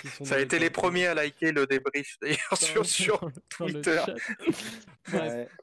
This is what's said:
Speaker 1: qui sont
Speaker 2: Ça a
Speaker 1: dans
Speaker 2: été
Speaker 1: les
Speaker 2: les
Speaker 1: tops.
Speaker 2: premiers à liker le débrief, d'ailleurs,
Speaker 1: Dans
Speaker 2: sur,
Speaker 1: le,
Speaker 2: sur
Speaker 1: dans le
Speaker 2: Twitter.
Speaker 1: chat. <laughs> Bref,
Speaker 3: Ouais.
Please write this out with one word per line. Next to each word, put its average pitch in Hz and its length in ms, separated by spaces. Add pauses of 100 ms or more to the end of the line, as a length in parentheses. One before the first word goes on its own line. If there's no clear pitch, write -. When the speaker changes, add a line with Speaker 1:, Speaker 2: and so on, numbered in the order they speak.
Speaker 1:
qui - 60
sont 143 180
Speaker 2:
Ça 139 120
a - 20
Speaker 1:
dans 135 60
Speaker 2:
été 147 160
Speaker 1:
les 160 60
Speaker 2:
les 165 40
Speaker 1:
tops. - 140
Speaker 2:
premiers 180 240
à 170 60
liker 156 360
le 143 160
débrief, 139 560
d'ailleurs, 147 160 (140)
Speaker 1:
Dans 185 40
Speaker 2:
sur, 156 260
Speaker 1:
le, - 40
Speaker 2:
sur 196 340
Speaker 1:
dans 180 60 (400)
le 185 60
Speaker 2:
Twitter. 151 240
Speaker 1:
chat. 175 180 (240)
<laughs> - 80 (600)
Bref, 160 240
Speaker 3:
Ouais. 120 160 (140)